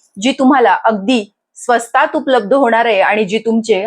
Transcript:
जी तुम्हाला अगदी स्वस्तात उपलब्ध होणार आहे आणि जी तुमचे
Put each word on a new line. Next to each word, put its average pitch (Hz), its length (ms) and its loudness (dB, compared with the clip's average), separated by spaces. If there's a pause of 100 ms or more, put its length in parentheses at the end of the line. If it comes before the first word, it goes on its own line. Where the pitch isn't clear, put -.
(220)
जी 247 100 0
तुम्हाला 254 540 2
अगदी 214 480 -2 (220)
स्वस्तात 247 600 -2
उपलब्ध 254 380 0
होणार 233 320 2
आहे 208 160 2
आणि 208 240 0
जी 202 140 -2
तुमचे 220 480 -2